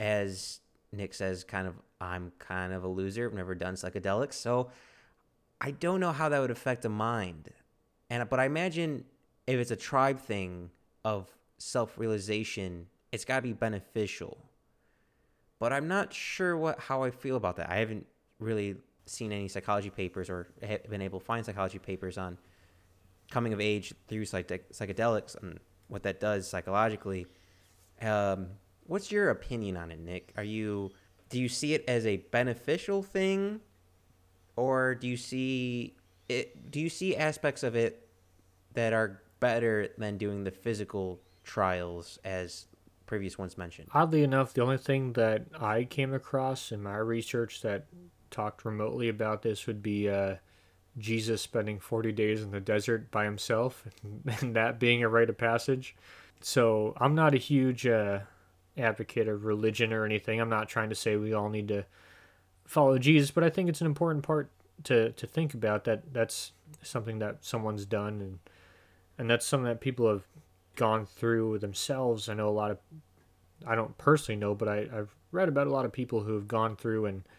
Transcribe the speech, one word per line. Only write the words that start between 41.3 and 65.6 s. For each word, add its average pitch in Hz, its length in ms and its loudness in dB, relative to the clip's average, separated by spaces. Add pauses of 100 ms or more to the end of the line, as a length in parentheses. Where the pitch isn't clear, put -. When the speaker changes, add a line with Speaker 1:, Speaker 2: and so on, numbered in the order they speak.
Speaker 1:
trials 87 800 -2
as 92 420 -6 (400)
previous 98 300 -4
ones 92 220 -8
mentioned? 85 340 -12
Speaker 2:
Oddly 156 300 6
enough, 135 320 4
the 123 80 2
only 127 160 4
thing 135 360 0
that 110 300 4 (160)
I 110 240 2
came 135 300 -2
across 131 580 -2
in 101 100 -6
my 101 140 -6
research 117 640 -2
that 113 260 -2 (440)
talked - 340 -6
remotely 117 460 -2
about 107 320 0
this 110 240 -2
would 107 160 -4
be, 104 260 2
uh, 98 280 2 (600)
Jesus 110 460 -2
spending 104 380 -2
forty 113 320 -2
days 107 280 2
in 104 120 -6
the 101 80 -4
desert 107 500 0
by 104 140 2
himself 110 600 0 (280)
<laughs> 110 280 -4
and 123 140 0
that 113 240 4
being 120 240 6
a 113 60 6
rite 117 200 6
of 113 80 0
passage. 117 600 0 (440)
So 110 580 4
I'm 143 180 6
not 156 180 8
a 131 40 8
huge, 131 460 4
uh, 104 360 4 (560)
advocate 113 500 0
of 104 180 -2
religion 110 480 2
or 110 120 2
anything. 107 360 0
I'm 117 80 2
not 110 200 2
trying 110 220 0
to 110 40 -4
say 107 220 2
we 107 160 0
all 104 160 2
need 107 200 -2
to 101 160 0 (800)
follow 135 340 6
Jesus, 139 340 6
but 165 100 4
I 165 80 6
think 180 180 2
it's 165 120 0
an 165 80 0
important 151 360 0
part 151 260 0 (340)
to, 117 260 4
to - 160 -8
think 160 260 0
about 107 320 0